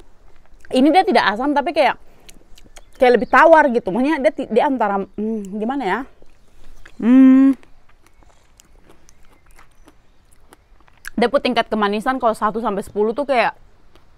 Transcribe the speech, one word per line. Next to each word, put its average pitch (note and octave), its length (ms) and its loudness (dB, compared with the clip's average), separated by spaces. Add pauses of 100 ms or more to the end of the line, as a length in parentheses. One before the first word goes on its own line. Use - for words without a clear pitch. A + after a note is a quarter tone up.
(720)
Ini B3+ 160 4
dia F4 160 4
tidak C#4 320 0
asam C#4+ 160 -4
tapi C4+ 160 -2
kayak, C#4+ 320 0 (960)
kayak B3 240 4
lebih - 80 -6
tawar D4+ 400 6
gitu. A3+ 240 -4
Maksudnya C4+ 240 -2
dia C#4+ 160 0
ti-, - 160 -10
dia A3 160 0
antara, G#3+ 400 -2
hmm, G#3 560 -10
gimana B3+ 240 -6
ya? F#3+ 140 -4 (1000)
Hmm. C4 560 6 (3750)
Dia A#3+ 80 2
put C4+ 160 -2
tingkat A#3 240 -2
kemanisan G#3+ 520 -4
kalau - 160 -2
satu A3 280 -4
sampai G3+ 200 -6
sepuluh G#3+ 280 -4
tuh B3+ 160 -8
kayak A#3 280 0 (640)